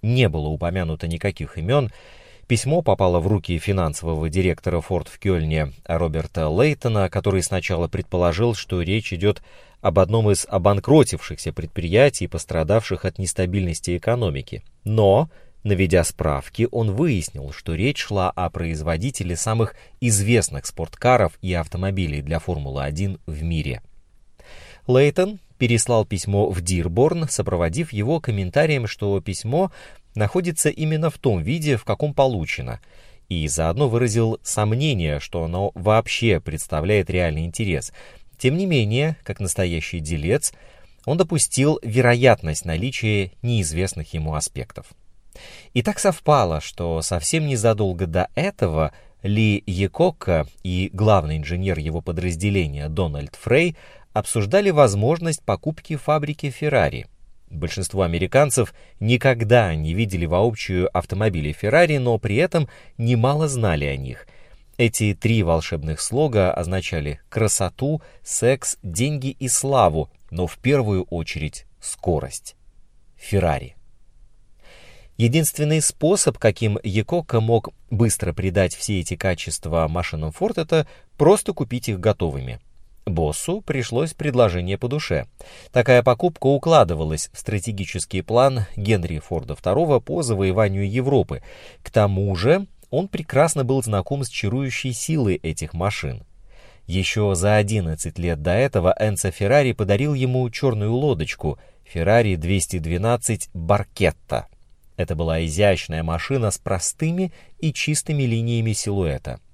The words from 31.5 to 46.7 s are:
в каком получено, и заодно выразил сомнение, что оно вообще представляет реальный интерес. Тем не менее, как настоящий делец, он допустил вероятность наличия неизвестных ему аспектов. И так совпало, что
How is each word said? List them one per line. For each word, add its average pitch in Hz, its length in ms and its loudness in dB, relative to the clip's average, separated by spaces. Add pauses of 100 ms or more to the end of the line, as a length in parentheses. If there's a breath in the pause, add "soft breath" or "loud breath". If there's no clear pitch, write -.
в - 60 -6
каком 143 320 -2
получено, 80 640 -2 (500 soft breath)
и 80 180 -2
заодно 85 400 0
выразил 113 540 0
сомнение, 107 800 0
что 85 240 -6
оно 90 320 -4
вообще 107 640 2
представляет 80 680 -2
реальный 82 360 -2
интерес. 85 480 -4 (440 loud breath)
Тем 139 200 0
не 196 80 0
менее, 143 580 0
как - 160 -10
настоящий 87 600 -4
делец, 80 520 -2 (520 soft breath)
он 147 120 0
допустил 156 640 2
вероятность 120 840 4
наличия 98 680 -2 (100)
неизвестных 92 720 -2
ему 78 220 -4
аспектов. - 520 -8 (840 loud breath)
И 123 80 2
так 208 180 -2
совпало, 131 600 2
что 82 420 -4